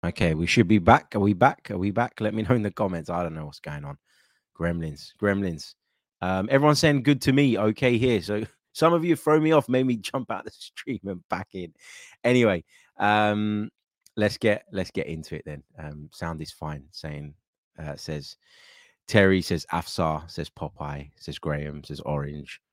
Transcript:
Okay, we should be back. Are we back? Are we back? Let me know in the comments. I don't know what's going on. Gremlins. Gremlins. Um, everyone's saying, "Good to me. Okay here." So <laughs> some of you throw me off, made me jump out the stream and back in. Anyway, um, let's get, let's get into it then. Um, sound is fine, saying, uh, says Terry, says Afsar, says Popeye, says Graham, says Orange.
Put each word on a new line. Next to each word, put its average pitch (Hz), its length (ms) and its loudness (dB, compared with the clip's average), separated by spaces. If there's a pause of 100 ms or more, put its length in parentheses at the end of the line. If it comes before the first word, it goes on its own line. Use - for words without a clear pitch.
Okay, 85 300 0
we 82 120 -2
should 104 220 4
be 107 100 6
back. 113 380 4
Are 104 40 0
we 101 120 4
back? 110 380 2
Are 98 80 -6
we 98 120 -2
back? 117 300 -4
Let 107 120 -2
me 110 100 -4
know 107 120 2
in 113 80 0
the 104 80 -2
comments. 90 400 -4
I 87 140 -2
don't 80 100 -6
know 78 120 -10
what's - 120 -16
going - 260 -12
on. 143 140 -14 (580)
Gremlins. 82 640 -6
Gremlins. 98 540 -2 (480)
Um, 95 280 -2
everyone's 143 280 6
saying, 143 240 4
"Good 143 200 4
to 139 100 2
me. 131 260 4
Okay 110 400 2
here." 113 240 2
So 104 220 -4 (140)
<laughs> - 140 -20
some 165 200 4
of 170 120 2
you 165 120 4
throw 156 240 4
me 156 120 2
off, 151 160 4
made 127 160 2
me 123 120 0
jump 120 340 -8
out 101 140 -6
the - 80 -14
stream - 540 -12
and 92 220 -10
back 92 260 -6
in. 87 180 -10 (500)
Anyway, 117 420 4 (340)
um, 107 680 2 (480)
let's 104 220 0
get, 104 340 2
let's 95 200 -4
get - 160 -6
into 80 260 -10
it 76 100 -10
then. 73 180 -12 (160)
Um, 76 340 -14
sound 82 280 -8
is 76 120 -12
fine, 76 400 -10
saying, 73 420 -12 (440)
uh, 76 180 -10
says 76 400 -12 (720)
Terry, 95 340 6
says 85 300 -4
Afsar, 82 580 -4
says 80 200 -10
Popeye, 73 680 -12
says - 200 -14
Graham, 73 440 -6
says 73 180 -14
Orange. 73 600 -8 (120)